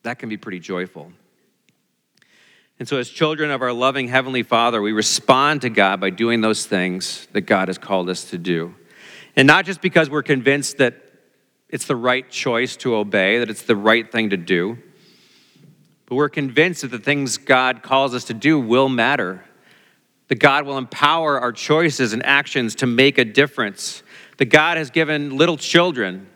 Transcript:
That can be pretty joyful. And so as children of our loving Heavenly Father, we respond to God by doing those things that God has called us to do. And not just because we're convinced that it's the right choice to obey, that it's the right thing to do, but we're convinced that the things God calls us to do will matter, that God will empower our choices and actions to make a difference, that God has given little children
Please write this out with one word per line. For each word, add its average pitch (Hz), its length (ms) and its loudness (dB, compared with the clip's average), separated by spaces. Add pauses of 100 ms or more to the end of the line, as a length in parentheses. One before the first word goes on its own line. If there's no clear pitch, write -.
That 120 160 -8
can 117 100 -10
be 107 80 -8
pretty 92 220 -12
joyful. 90 520 -10 (1700)
And 123 80 -10
so 143 100 -4
as 123 120 -6
children 151 420 -2
of 131 100 -4
our 123 120 -2
loving 127 340 0
Heavenly 127 360 -2
Father, 117 380 2
we 107 120 -2
respond 131 720 2
to 123 60 -2
God 101 300 2
by 95 100 -2
doing 117 300 0
those 110 260 0
things 92 680 -4
that 104 80 -2
God 95 260 0
has 92 100 -6
called 92 320 -4
us 92 200 -8
to 92 80 -10
do. 85 360 -4 (600)
And 135 100 4
not 160 200 6
just 175 160 -8
because 165 280 2
we're 151 140 -4
convinced 139 540 0
that 123 180 2 (720)
it's - 180 -10
the 143 100 -2
right 127 340 -2
choice 120 480 -4
to 120 180 -2
obey, 104 440 0
that 117 100 -2
it's 107 140 -12
the 117 120 2
right 110 340 2
thing 110 200 -2
to 98 80 -2
do, 90 400 -2 (1300)
but 123 100 -8
we're 143 140 2
convinced 147 520 0
that 139 60 -8
the 120 120 -10
things 135 380 -2
God 127 460 0
calls 135 320 0
us 123 100 -4
to - 80 -8
do 143 260 2
will 127 300 2
matter, 117 540 -2 (840)
that 120 100 -2
God 143 260 4
will 139 120 -6
empower 147 640 0
our 120 120 -2
choices 139 600 0
and 123 120 -6
actions 139 500 0
to 131 120 -2
make 131 300 4
a 127 80 2
difference, 113 800 -2 (340)
that 139 80 0
God 156 320 4
has 156 120 -6
given 147 480 -2
little 160 200 4
children 120 800 0